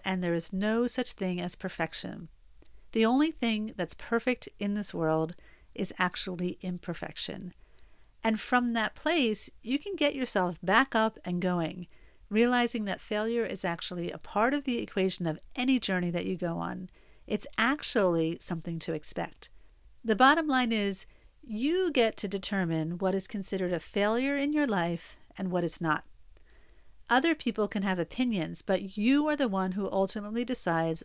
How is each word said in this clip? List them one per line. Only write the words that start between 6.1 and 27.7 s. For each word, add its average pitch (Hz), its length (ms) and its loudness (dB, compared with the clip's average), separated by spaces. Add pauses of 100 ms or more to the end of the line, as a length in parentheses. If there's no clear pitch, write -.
imperfection. - 920 -6 (680)
And 220 160 2
from 247 340 2
that 226 200 0
place, 277 560 2 (140)
you 254 160 0
can 403 160 -8
get 294 180 2
yourself 190 480 0
back 214 320 4
up 220 320 2
and 180 160 -2
going, 175 460 -2 (420)
realizing 240 560 2
that 190 160 -4
failure 226 440 0
is 170 200 -4
actually 170 460 -4
a - 60 -8
part 233 360 2
of 285 100 0
the 240 160 0
equation 190 460 0
of 156 140 0 (160)
any 254 240 4
journey 180 320 0
that 170 140 -2
you 185 120 -2
go 170 200 -2
on. 185 320 -6 (380)
It's - 200 -2 (100)
actually 185 800 2
something 165 400 -4
to 160 140 -4
expect. - 560 -6 (540)
The 220 120 2
bottom 294 320 6
line 254 240 2
is, 202 340 0 (360)
you 302 500 0
get 226 260 2
to 220 100 -4
determine 180 720 -2
what 190 160 2
is 190 120 -2
considered 190 460 -2
a 170 60 0
failure 233 580 0
in 285 160 0
your 294 140 2
life 175 500 -2 (200)
and 190 140 -2
what 175 120 2
is - 180 -2
not. 160 220 2 (1080)
Other 262 240 6
people 226 340 -2
can 202 140 -2